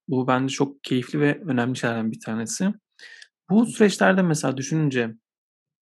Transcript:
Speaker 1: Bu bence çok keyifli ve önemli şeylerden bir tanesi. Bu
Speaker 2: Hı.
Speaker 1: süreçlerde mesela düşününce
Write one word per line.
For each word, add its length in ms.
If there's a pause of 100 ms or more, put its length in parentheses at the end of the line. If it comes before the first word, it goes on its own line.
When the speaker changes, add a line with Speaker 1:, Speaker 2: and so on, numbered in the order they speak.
Speaker 1:
Bu 180
bence 280
çok 300
keyifli 360
ve 280
önemli 280
şeylerden 360
bir 120
tanesi. 480 (800)
Bu 120
Speaker 2:
Hı. 40
Speaker 1:
süreçlerde 560
mesela 340
düşününce 540 (720)